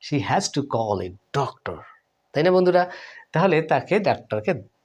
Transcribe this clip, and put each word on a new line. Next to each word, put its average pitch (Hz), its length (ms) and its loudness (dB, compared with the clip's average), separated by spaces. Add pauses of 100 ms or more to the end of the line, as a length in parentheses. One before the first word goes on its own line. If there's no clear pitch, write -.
"She - 160 -4
has 156 260 0
to - 180 -4
call 104 460 -2
a - 20 -12 (220)
doctor", 123 440 -6 (560)
তাই 147 100 0
না 180 80 4
বন্ধুরা? 180 400 4 (420)
তাহলে 160 300 4
তাকে 156 360 0
ডাক্তারকে 135 560 -2 (300)